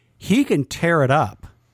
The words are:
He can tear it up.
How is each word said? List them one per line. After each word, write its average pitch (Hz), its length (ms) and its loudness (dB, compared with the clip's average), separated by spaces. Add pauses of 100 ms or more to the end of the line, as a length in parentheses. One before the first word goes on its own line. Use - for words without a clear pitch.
(160)
He 247 280 0
can 151 200 0
tear 165 380 0
it 127 80 2
up. 131 360 -2 (260)